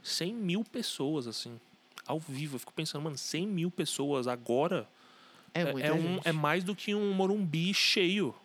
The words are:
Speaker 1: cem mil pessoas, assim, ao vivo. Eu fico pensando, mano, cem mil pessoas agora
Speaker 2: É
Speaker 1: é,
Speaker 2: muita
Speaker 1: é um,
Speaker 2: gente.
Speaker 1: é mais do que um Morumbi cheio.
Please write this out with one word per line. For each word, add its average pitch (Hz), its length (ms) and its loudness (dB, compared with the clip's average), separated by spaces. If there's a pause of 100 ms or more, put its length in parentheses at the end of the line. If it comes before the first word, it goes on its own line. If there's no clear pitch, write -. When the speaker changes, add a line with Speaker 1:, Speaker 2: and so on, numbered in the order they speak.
Speaker 1:
cem - 280 -2
mil 214 320 0
pessoas, 147 600 -4
assim, 117 340 -8 (460)
ao 151 140 -2
vivo. 147 380 -6
Eu - 20 -4
fico - 120 -16
pensando, 156 300 -4
mano, 151 160 -4
cem 170 300 -4
mil 180 240 0
pessoas 143 560 -2
agora 123 600 0 (640)
Speaker 2:
É 170 100 0
Speaker 1:
é, 147 100 2
Speaker 2:
muita 135 160 0
Speaker 1:
é 151 60 4
um, 160 80 4 (160)
Speaker 2:
gente. 175 100 -2
Speaker 1:
é 170 40 2
mais 160 320 2
do 196 120 -2
que - 180 -2
um 202 200 2
Morumbi 190 600 2
cheio. 185 600 4 (120)